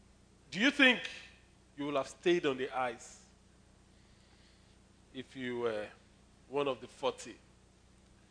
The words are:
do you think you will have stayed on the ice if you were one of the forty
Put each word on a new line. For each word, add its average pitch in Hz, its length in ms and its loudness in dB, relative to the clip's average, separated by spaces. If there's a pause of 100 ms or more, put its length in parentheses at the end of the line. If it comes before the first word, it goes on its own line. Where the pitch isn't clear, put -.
(500)
do 156 100 -6
you 269 100 6
think 254 300 6 (760)
you 143 100 -6
will 143 100 -2
have 135 120 0
stayed 175 380 2
on 131 100 2
the 131 200 -4
ice 123 400 -4 (2000)
if 131 220 -14
you 123 240 -6
were 107 260 -2 (600)
one 139 200 0
of 120 120 -2
the 123 60 -14
forty - 480 -6 (960)